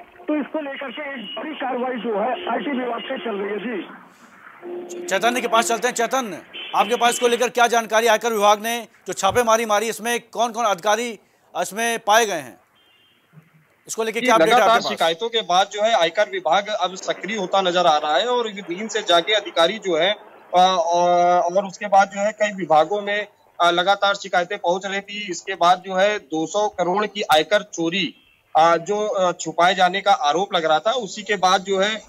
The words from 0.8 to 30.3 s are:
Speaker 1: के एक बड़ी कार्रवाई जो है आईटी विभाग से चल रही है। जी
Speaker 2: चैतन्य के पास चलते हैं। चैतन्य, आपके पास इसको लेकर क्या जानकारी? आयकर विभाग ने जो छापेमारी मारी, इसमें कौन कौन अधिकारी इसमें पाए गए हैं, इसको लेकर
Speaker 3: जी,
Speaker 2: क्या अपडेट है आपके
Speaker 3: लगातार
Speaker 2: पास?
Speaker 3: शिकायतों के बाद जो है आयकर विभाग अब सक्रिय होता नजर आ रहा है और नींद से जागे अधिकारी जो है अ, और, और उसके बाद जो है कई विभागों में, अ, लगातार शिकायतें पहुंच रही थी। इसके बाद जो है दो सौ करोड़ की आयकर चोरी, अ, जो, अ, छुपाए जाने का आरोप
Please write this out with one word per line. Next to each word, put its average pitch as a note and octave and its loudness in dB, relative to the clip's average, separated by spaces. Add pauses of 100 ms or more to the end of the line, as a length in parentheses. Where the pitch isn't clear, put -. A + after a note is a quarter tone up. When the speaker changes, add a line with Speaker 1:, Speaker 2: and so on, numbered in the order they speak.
Speaker 1:
के D4 -12
एक C#4 -12
बड़ी D#4 -10
कार्रवाई B3+ -6
जो A3 -4
है A#3 -4
आईटी A#3+ -4
विभाग A#3+ -4
से C4 -8
चल G#3+ -8
रही G3 -6
है। G#3 -6
जी G3+ -8 (1160)
Speaker 2:
चैतन्य A3+ 0
के A3 -4
पास A3+ 2
चलते A#3 -2
हैं। A#3+ -4
चैतन्य, A#3 -4 (340)
आपके G3+ 2
पास A#3 2
इसको B3 0
लेकर A#3+ 0
क्या A#3+ 2
जानकारी? A#3 2
आयकर A3 2
विभाग G#3 4
ने A#3 -6 (200)
जो F#3 -8
छापेमारी A3+ 2
मारी, G#3+ 0
इसमें F3+ -4 (120)
कौन A#3 -2
कौन A3+ -4
अधिकारी G#3+ -2 (380)
इसमें G#3 -4
पाए A3 4
गए G3 -4
हैं, B2+ -10 (1300)
इसको A3 -6
लेकर A3+ -4
Speaker 3:
जी, A#3 -2
Speaker 2:
क्या A#3+ 6
अपडेट E3+ 6
है A3 4
आपके A#3+ 6
Speaker 3:
लगातार A3+ 4
Speaker 2:
पास? - -4
Speaker 3:
शिकायतों F3 -2
के A#3 -2
बाद F#3 2
जो G#3 -4
है A3+ 2
आयकर G3 2
विभाग F#3+ 0
अब F3+ -4
सक्रिय F3+ -6
होता G3 0
नजर F3+ 2
आ D#3 6
रहा D#3 0
है G#3 0
और B3 0
नींद G3 -8
से G#3+ -4
जागे F3 2
अधिकारी F#3+ 0
जो F#3 -2
है F#3+ -2 (240)
अ, F#3 6
और, F3 4
और G3 2
उसके G3 -10
बाद G3 4
जो G3+ -6
है G#3 0
कई G#3+ -2
विभागों E3 2
में, G3+ -4 (340)
अ, F3 4
लगातार G3 2
शिकायतें F#3+ -2
पहुंच F#3 -2
रही G3 -4
थी। G3+ -10
इसके F#3+ -8
बाद F3 2
जो F#3+ -6
है G3+ 2
दो D#3+ -4
सौ G#3 0
करोड़ F#3 -2
की G#3 -8
आयकर D#3+ 2
चोरी, E3 -4 (420)
अ, E3 6
जो, G#3 -4
अ, F#3 0
छुपाए E3+ 2
जाने F#3 2
का G3+ 2
आरोप F3 0